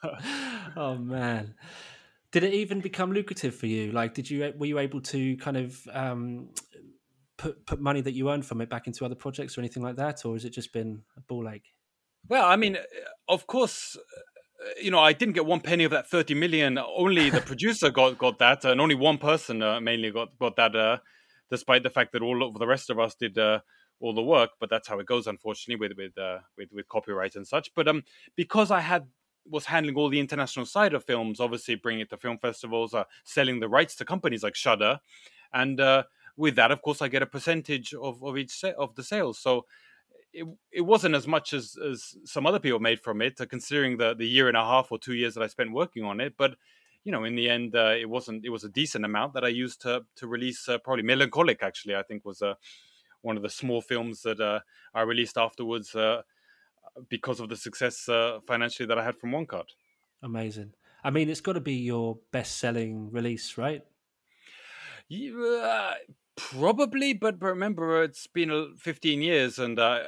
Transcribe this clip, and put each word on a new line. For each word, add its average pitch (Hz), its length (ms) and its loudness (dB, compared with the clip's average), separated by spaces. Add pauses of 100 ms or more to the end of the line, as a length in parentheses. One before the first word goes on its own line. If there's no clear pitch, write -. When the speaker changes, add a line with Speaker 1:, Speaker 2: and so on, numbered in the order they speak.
Speaker 1:
<laughs> 226 760 -8
Speaker 2:
Oh, 139 200 -4
man. 120 580 -4 (760)
Did 175 120 4
it 196 100 2
even 202 260 0
become 185 320 -2
lucrative 190 420 -2
for - 140 -6
you? 110 240 -2
Like, 117 240 -2
did 131 120 -8
you, 143 300 -4
were 147 80 -4
you 147 140 0
able 139 220 -2
to 131 360 -2
kind 135 200 -4
of, 127 340 -6
um, 123 580 -6 (880)
put, - 280 -8
put 143 160 -4
money 143 200 0
that 131 120 -4
you 131 160 0
earned 143 160 -2
from 117 160 -4
it 117 80 -6
back 117 180 -8
into 127 180 -6
other 123 100 -6
projects 135 420 -10
or 127 40 -4
anything 120 220 -6
like 123 140 -6
that? 143 280 -4
Or 117 80 -4
has 113 120 -6
it 120 60 -10
just - 200 -10
been 110 300 -6 (160)
a 135 40 -20
ball 120 280 -8
ache? 107 240 -18 (540)
Speaker 1:
Well, 247 180 4
I 180 100 8
mean, 208 220 2
uh, - 20 -8 (480)
of 180 200 2
course, - 500 0
uh, - 720 -18 (120)
you 196 100 0
know, 180 80 6
I 156 120 10
didn't 208 220 2
get 160 120 2
one 165 140 2
penny 170 240 2
of 151 80 4
that 139 180 0
thirty 156 240 2
million. 151 440 2
Only 175 520 4
the 131 120 4
Speaker 2:
<laughs> - 100 -6
Speaker 1:
producer 175 380 2
got, 131 280 6
got 123 220 2
that, 127 240 6
and 131 160 4
only 151 160 4
one 147 220 4
person, 147 440 0
uh, 110 200 2
mainly 113 280 -2
got, 113 300 -6
got 120 160 0
that, 113 200 4
uh, 110 220 4 (520)
despite 127 340 4
the 127 60 0
fact 123 240 0
that 120 80 -2
all 120 220 0
of 117 140 -6
the 117 80 -2
rest 131 240 2
of 117 80 -4
us 113 160 2
did, 110 240 -6
uh, 107 220 4 (400)
all 117 140 -4
the 113 100 0
work. 127 360 6
But 110 100 -6
that's 113 180 0
how 104 120 -6
it 104 60 -8
goes, 120 220 0
unfortunately, 107 600 -6
with, 98 100 -12
with, 95 200 -12
uh, 92 220 -6 (180)
with, 98 140 -14
with 101 160 -12
copyright 98 480 -4
and 98 100 -14
such. 147 300 -4
But, 156 140 2
um, 151 140 0 (340)
because 202 340 2
I 185 80 4
had, 160 280 0 (380)
was 151 200 -6
handling 151 320 0
all 147 120 4
the 143 120 2
international 135 440 -4
side 196 280 2
of 143 100 -2
films, 113 380 -2
obviously 120 340 -2
bringing 110 280 -4
it 104 80 -12
to 107 60 -10
film 117 200 -6
festivals, 113 560 -4
uh, 110 100 0 (220)
selling 131 340 0
the 110 80 -2
rights 139 300 4
to - 80 -10
companies 151 380 -2
like 101 120 -2
Shudder, 113 440 4 (520)
and, 131 300 0
uh, 135 220 8 (320)
with 147 200 2
that, 120 160 8
of 143 100 0
course, 147 200 -4
I 135 80 0
get 135 120 0
a 135 60 0
percentage 147 680 -4
of, 131 300 -8
of 135 140 -6
each 135 140 -6
sa-, - 180 -6 (100)
of 139 160 -6
the 135 80 -12
sales. 165 340 -2
So 127 280 2 (680)
it, 165 140 -12 (240)
it 175 100 0
wasn't 185 320 6
as 131 140 0
much 156 260 -2
as, 123 240 -8
as 135 380 -8 (100)
some 143 220 -2
other 190 100 4
people 127 220 0
made 117 200 2
from 110 220 -4
it, 127 180 -4
uh, 123 60 -8
considering 127 520 -2
the, 117 180 2
the 113 120 -4
year 127 200 6
and 113 100 4
a 113 80 4
half 127 260 4
or 113 60 -2
two 127 160 -8
years 117 220 -2
that 113 80 -2
I 107 40 0
spent 113 240 -4
working 120 320 -4
on 101 160 -4
it. 139 160 -4
But, 131 200 0 (480)
you 202 80 -8
know, 117 120 -2
in 117 120 -2
the 120 160 2
end, 120 240 -2
uh, 110 240 4
it 113 100 -6
wasn't, 113 360 -6
it 123 40 -8
was 113 140 -6
a 107 60 -12
decent 127 360 -4
amount 110 280 -2
that 131 100 -4
I 123 60 2
used 123 320 -4
to, 123 240 -4 (100)
to 127 120 -14
release, 120 400 -6
uh, 120 120 -2
probably 127 240 -2
Melancholic, 131 580 2
actually, 101 340 -4
I 98 60 -2
think 104 240 -12
was, 98 160 -14
uh, 101 140 0 (680)
one 113 160 -4
of 104 60 -8
the 104 60 -4
small 120 320 -4
films 117 420 -6
that, 110 180 -2
uh, 104 200 0 (340)
I 113 60 0
released 117 360 0
afterwards, 113 560 -2
uh, 110 300 0 (840)
because 117 320 -6
of 110 80 -10
the 113 60 -10
success, - 540 -4
uh, 117 380 2
financially 120 400 -2
that 113 100 2
I 113 60 0
had 120 140 -4
from 120 160 -6
One 156 120 -4
Cut. 92 220 -8 (560)
Speaker 2:
Amazing. 110 500 -8 (300)
I 143 80 -2
mean, 151 180 2
it's 156 120 -6
gotta 180 200 -2
be 135 140 -4
your 117 420 -2 (140)
best-selling 113 800 -4
release, 117 440 -4
right? 143 280 -4 (1300)
Speaker 1:
Yeah, 226 840 -2 (420)
probably, 233 800 2
but, 208 260 0
but 185 80 -2
remember, 175 560 2
it's - 240 -4
been, 165 240 0
uh, 151 140 0 (120)
fifteen 151 440 0
years, 143 380 2
and, 117 200 -2
uh, 117 280 4